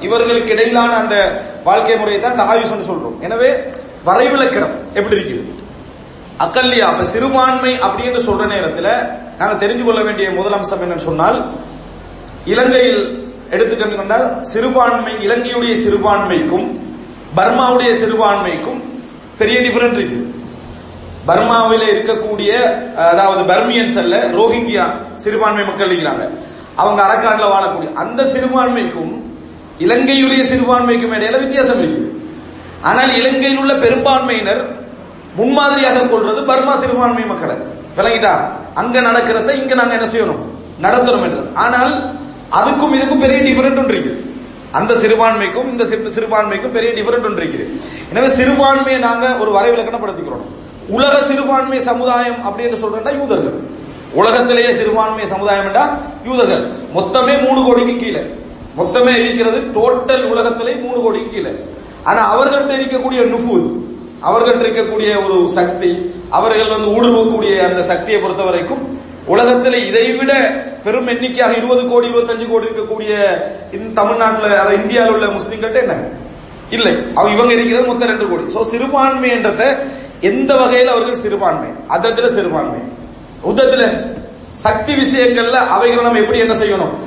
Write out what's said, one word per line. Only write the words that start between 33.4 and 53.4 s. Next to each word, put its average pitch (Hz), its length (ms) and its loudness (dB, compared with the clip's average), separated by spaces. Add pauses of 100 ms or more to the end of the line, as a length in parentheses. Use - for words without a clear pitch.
உள்ள 269 140 2
பெரும்பான்மையினர் 247 880 2 (760)
முன்மாதிரியாக 262 680 2
கொள்றது 214 380 0
பர்மா 269 320 2
சிறுபான்மை 247 480 0
மக்களை, 170 320 -6 (380)
விளங்கிட்டா? 214 380 4 (420)
அங்க 240 260 -2
நடக்கிறத 226 540 2
இங்க 262 200 -2
நாங்க 233 200 2
என்ன 226 120 -2
செய்யணும், 208 340 -2 (420)
நடத்தணும் 247 420 2
என்றது. - 300 -4
ஆனால் 247 380 2 (580)
அதுக்கும் 269 440 2
இதுக்கும் 269 280 2
பெரிய 262 180 4
different 262 400 2
ஒன்று 254 140 2
இருக்குது. 151 240 -4 (540)
அந்த 214 220 0
சிறுபான்மைக்கும் 226 760 2
இந்த 233 140 -2
சிறு-, 220 280 -2
சிறுபான்மைக்கும் 214 600 -2
பெரிய 233 200 0
different 214 340 0
ஒன்று 202 160 -4
இருக்குது. - 240 -6 (420)
எனவே 247 200 2
சிறுபான்மையை 269 720 4
நாங்க 233 260 0 (120)
ஒரு 214 140 0
வரைவிலக்கணப்படுத்திக்கிறோம். 220 920 0 (420)
உலக 269 320 2
சிறுபான்மை 269 580 0
சமுதாயம் 240 640 0
அப்படின்னு 214 340 -4
சொல்றா 220 360 -4
யூதர்கள், 269 460 -2 (560)